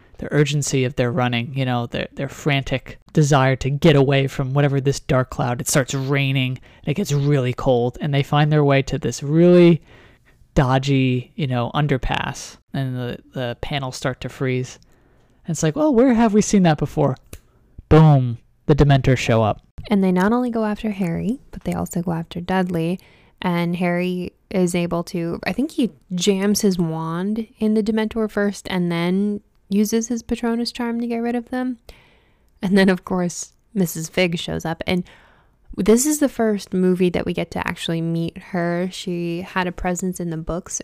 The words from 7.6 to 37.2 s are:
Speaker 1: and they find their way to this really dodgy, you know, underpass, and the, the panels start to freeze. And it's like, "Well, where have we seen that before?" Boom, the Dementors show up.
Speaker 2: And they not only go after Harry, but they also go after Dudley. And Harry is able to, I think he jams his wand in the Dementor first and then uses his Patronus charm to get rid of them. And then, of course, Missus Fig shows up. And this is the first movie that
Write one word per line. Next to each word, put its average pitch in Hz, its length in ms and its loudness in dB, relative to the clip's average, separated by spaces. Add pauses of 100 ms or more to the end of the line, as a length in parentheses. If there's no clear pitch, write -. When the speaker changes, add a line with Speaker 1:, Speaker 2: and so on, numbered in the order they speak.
Speaker 1:
and 143 140 -2
they 143 80 2
find 147 280 2
their 151 140 4
way 139 180 4
to 139 160 -4
this - 240 -6
really 170 600 6 (720)
dodgy, 131 800 0
you 160 120 -4
know, 123 280 -4
underpass, - 840 -4 (160)
and 131 240 -4
the, 123 220 -8 (160)
the 120 260 -6
panels 135 360 -6
start - 260 -6
to 127 80 -8
freeze. 127 480 -4 (640)
And - 100 -6
it's - 80 -6
like, 156 140 0
"Well, 302 180 2
where 247 200 6
have 220 180 4
we 214 80 4
seen 202 220 4
that 160 160 4
before?" 143 380 0 (720)
Boom, 143 500 6 (260)
the 156 100 4
Dementors 139 440 4
show 113 240 2
up. 107 180 0 (300)
Speaker 2:
And 196 120 4
they 185 100 4
not 185 200 4
only 247 180 0
go 226 140 -2
after 214 260 -4
Harry, 185 500 -4 (100)
but - 140 -14
they 175 100 -4
also 175 280 -4
go 175 100 -4
after 165 280 -8
Dudley. 180 580 -2 (440)
And 175 340 0
Harry 180 560 -2 (180)
is 180 240 0
able 175 300 -2
to, 170 420 -6
I 185 60 -2
think 269 200 -4
he 254 200 -2 (220)
jams 196 480 0
his 190 160 2
wand 170 680 -4 (120)
in 214 160 0
the 220 80 2
Dementor 220 480 -2
first 202 400 -2
and 175 200 -2
then 190 520 -2 (260)
uses 214 400 0
his 233 140 -6
Patronus 233 500 -4
charm 233 280 -6
to 240 60 -6
get 233 120 -4
rid 233 160 -4
of 240 160 -8
them. 254 280 -6 (840)
And 196 160 2
then, 190 100 6
of 185 160 0
course, 180 480 -4 (220)
Missus 165 340 -2
Fig 175 300 0
shows 160 260 -6
up. 165 220 -6
And 180 180 -2 (720)
this 226 300 4
is 302 140 0
the 277 80 2
first 220 440 -2
movie 185 380 2
that - 160 -2